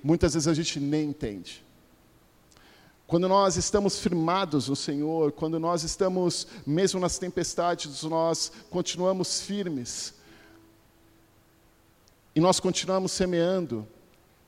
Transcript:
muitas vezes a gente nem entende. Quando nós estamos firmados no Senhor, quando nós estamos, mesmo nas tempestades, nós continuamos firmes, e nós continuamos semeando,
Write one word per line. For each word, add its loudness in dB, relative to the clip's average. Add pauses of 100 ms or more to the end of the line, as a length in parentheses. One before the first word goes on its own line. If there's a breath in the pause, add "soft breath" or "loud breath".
muitas 4
vezes 0
a 4
gente -2
nem 0
entende. -8 (1400 soft breath)
Quando 2
nós 4
estamos 0
firmados 0
no -2
Senhor, 0
quando -2
nós 0
estamos, 0 (220 loud breath)
mesmo 2
nas 0
tempestades, -2
nós 0 (180 loud breath)
continuamos -2
firmes, -6 (2250 loud breath)
e 4
nós 6
continuamos 0
semeando, 0 (600)